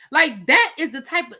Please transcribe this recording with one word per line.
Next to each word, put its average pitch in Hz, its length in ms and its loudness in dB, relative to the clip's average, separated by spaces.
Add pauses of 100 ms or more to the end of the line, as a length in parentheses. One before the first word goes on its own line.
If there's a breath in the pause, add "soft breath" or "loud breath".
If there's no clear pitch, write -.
(100)
Like, 262 360 0
that 392 320 4
is 320 140 -4
the 262 100 -10
type 339 280 -4
of 214 100 -20